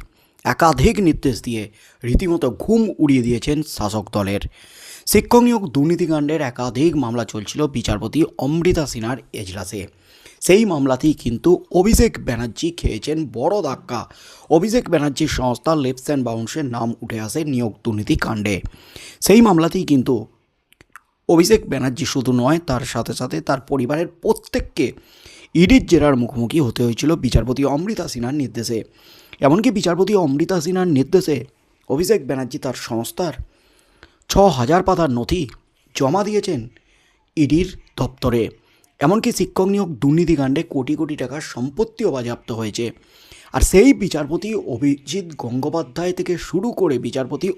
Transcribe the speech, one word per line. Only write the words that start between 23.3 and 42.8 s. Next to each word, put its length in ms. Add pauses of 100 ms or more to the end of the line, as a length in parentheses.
তার 200
পরিবারের 460
প্রত্যেককে 840 (600)
ইডির 320
জেরার 300
মুখোমুখি 440
হতে 240
হয়েছিল 320
বিচারপতি 500
অমৃতা 420
সিনহার 260
নির্দেশে। 500 (560)
এমনকি 320
বিচারপতি 440
অমৃতা 460
সিনহার 260
নির্দেশে 580 (440)
অভিষেক 380
ব্যানার্জি 300
তার 160
সংস্থার 600 (960)
ছ 80
হাজার 460
পাতার 280
নথি 360 (480)
জমা 280
দিয়েছেন 460 (680)
ইডির 440 (180)
দপ্তরে। 520 (500)
এমনকি 320
শিক্ষক 340
নিয়োগ 240
দুর্নীতিকাণ্ডে 760
কোটি 320
কোটি 200
টাকার 260
সম্পত্তিও 680
বাজেয়াপ্ত 400
হয়েছে। 400 (600)